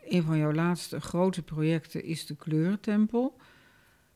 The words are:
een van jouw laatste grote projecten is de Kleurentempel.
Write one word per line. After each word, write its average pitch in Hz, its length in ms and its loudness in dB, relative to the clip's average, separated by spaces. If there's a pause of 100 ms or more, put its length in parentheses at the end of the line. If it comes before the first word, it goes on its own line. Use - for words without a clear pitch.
een 180 180 2
van 156 160 2
jouw 151 140 2
laatste 160 480 -2
grote 180 420 0
projecten 156 640 -2
is 156 220 -6
de 147 100 -8
Kleurentempel. 208 1000 0 (800)